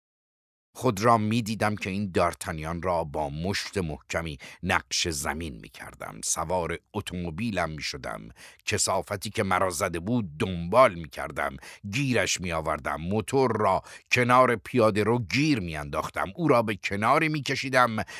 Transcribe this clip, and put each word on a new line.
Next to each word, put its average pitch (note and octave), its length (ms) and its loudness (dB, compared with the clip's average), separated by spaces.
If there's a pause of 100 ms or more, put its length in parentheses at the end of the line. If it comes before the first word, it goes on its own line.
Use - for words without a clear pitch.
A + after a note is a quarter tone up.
(760)
خود A#2 260 0
را A#2 180 6
می‌دیدم G#2+ 580 0
که G2+ 140 -8
این G2 200 -4
دارتانیان E2+ 720 -2
را E2+ 220 0
با D2 240 -4
مشت E2+ 500 -4
محکمی E2 600 -6 (240)
نقش F2+ 460 0
زمین D2 520 -6
می‌کردم. - 640 -14
سوار E2 540 -2 (160)
اتومبیلم F2+ 760 -4
می‌شدم. B1 580 -10 (360)
کثافتی G2+ 640 -2
که A2 120 -2
مرا F#2 280 2
زده F2 300 -2
بود F#2 380 -2
دنبال F#2+ 560 4
می‌کردم. D2 640 -4 (340)
گیرش A2 500 2
می‌آوردم. D#2 560 -2
موتور G#2+ 600 0
را F#2+ 260 4 (300)
کنار B2 440 6
پیاده G#2+ 480 4
رو A#2 140 4
گیر B2 420 0
می‌انداختم. D#2 760 -4
او E3+ 120 0
را A#2+ 140 6
به G#2+ 140 -2
کناری A#2+ 520 2
می‌کشیدم C3 680 2 (240)